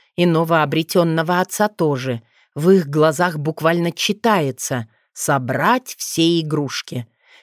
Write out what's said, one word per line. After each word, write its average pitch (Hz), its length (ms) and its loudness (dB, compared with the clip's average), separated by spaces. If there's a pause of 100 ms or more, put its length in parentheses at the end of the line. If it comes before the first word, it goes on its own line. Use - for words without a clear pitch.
(160)
и 175 100 2
новообретённого 165 1120 2
отца 208 280 0
тоже. 135 540 -2 (320)
В 160 160 2
их 180 180 4
глазах 156 500 0
буквально 165 540 -2
читается: 147 960 -2 (240)
«Собрать 139 840 -2
все 165 420 0
игрушки». 147 640 -6 (360)